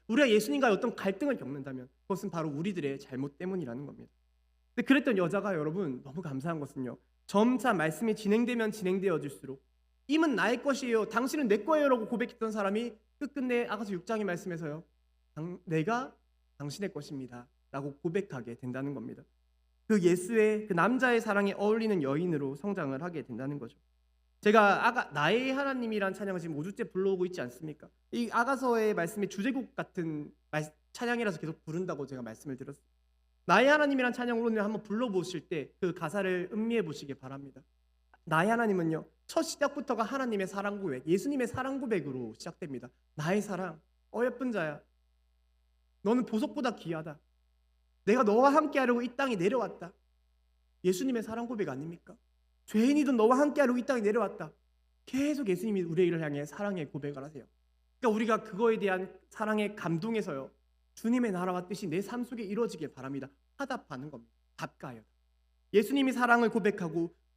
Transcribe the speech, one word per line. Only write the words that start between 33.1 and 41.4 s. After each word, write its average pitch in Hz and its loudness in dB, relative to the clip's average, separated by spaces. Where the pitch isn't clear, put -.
나의 214 6
하나님이란 277 4
찬양을 240 -2
오늘 220 0
한번 214 -4
불러보실 196 -2
때 151 -6
그 175 0
가사를 180 -2
음미해 226 0
보시기 143 -8
바랍니다. 135 -14
나의 160 2
하나님은요, 185 2
첫 - 0
시작부터가 277 -2
하나님의 220 -2
사랑 202 -6
고백, 139 -6
예수님의 240 2